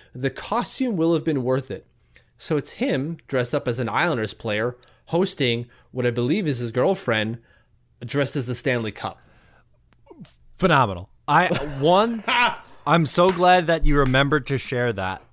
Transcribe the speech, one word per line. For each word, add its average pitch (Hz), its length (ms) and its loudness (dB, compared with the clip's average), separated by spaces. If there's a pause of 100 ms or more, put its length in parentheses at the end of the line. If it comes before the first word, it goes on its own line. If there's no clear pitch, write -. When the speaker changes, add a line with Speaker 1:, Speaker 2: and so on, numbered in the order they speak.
(120)
Speaker 1:
the 127 180 -4
costume 226 680 -4
will 165 180 2
have 156 100 -2
been 147 180 -2
worth 131 300 -2
it." - 160 -12 (480)
So - 200 -2
it's 147 160 -4
him 156 440 -2 (100)
dressed 123 260 -2
up 147 140 -2
as 120 140 -2
an 117 80 -2
Islanders 123 460 0
player 113 420 -2 (300)
hosting 131 600 0 (240)
what 123 160 -2
I 120 60 2
believe 135 340 0
is 135 120 -2
his 120 120 -6
girlfriend 120 680 0 (680)
dressed 139 300 -2
as 127 100 -2
the 123 80 -4
Stanley 120 380 -2
Cup. - 260 -10 (1400)
Speaker 2:
Phenomenal. 123 520 2 (180)
I, 156 220 4 (320)
one, 202 420 2 (320)
Speaker 1:
<laughs> - 320 -20
Speaker 2:
I'm 156 200 4
so 175 220 4
glad 180 380 4
that 160 180 2
you 143 140 6
remembered 139 500 2
to 139 100 -2
share 123 340 -2
that 95 300 -6 (100)